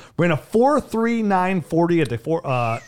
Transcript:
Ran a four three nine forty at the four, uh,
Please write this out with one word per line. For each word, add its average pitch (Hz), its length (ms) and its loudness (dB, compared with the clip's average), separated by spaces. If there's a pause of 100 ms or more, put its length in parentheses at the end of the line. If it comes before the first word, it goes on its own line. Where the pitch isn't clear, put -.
(160)
Ran 170 140 2
a 156 60 0
four 254 440 2
three 226 420 -2
nine 190 380 0
forty 170 400 0
at 139 80 0
the 117 100 -6
four, 160 280 -4
uh, 120 420 -2